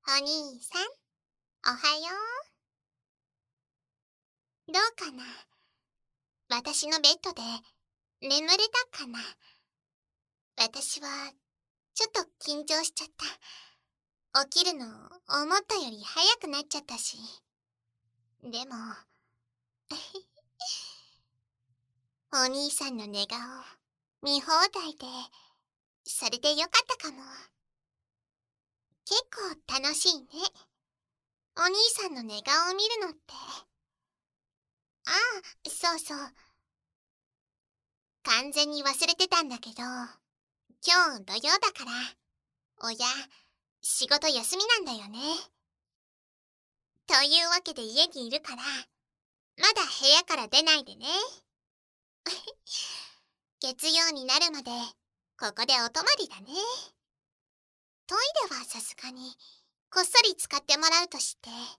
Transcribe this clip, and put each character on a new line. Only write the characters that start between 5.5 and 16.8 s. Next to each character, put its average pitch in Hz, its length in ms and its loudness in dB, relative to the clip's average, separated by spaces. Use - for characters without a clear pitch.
私 285 400 -2
の 320 120 2
ベ 285 100 8
ッ 349 120 0
ド 370 100 -4
で - 80 -12
眠 285 280 0
れ 359 80 6
た - 80 -14
か 285 80 -12
な？ 233 140 -12
私 262 440 -4
は 285 320 -10
ち - 120 -2
ょ - 20 -14
っ - 20 -14
と 403 120 0
緊 294 200 -6
張 311 180 2
し 311 100 -2
ち - 100 -8
ゃ - 20 -12
っ 311 40 -16
た。 277 160 2
起 349 160 2
き 359 80 2
る 330 60 -4
の 247 80 -10
思 302 280 0
っ 403 80 4
た 427 120 -2
よ 311 120 -4
り 214 140 -12
早 370 360 4
く 381 100 -10
な 277 100 -4
っ 294 100 -6
ち 302 100 -6
ゃ - 20 -6